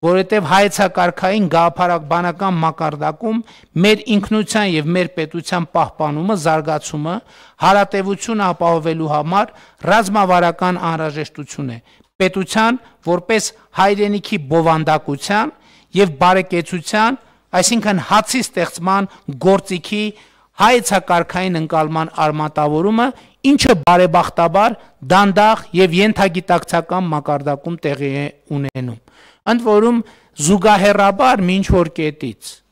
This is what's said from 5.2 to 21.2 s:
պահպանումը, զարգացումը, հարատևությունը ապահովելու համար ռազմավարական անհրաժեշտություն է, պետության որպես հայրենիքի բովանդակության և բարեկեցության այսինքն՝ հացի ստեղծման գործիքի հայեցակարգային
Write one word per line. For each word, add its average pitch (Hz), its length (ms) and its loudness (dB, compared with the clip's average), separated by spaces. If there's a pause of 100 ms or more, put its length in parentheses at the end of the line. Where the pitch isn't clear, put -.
պահպանումը, 160 680 -2
զարգացումը, 156 800 -4 (440)
հարատևությունը 196 840 0
ապահովելու 165 680 0
համար 175 400 -2 (280)
ռազմավարական 180 1000 0
անհրաժեշտություն 151 880 -6
է, 117 80 -12 (420)
պետության 214 640 0 (200)
որպես 180 500 -2 (200)
հայրենիքի 202 720 0
բովանդակության 160 1080 0 (400)
և 175 240 2
բարեկեցության 185 1040 0 (320)
այսինքն՝ 202 480 0
հացի 220 400 0
ստեղծման 190 680 -2 (260)
գործիքի 190 680 -2 (540)
հայեցակարգային 185 1000 0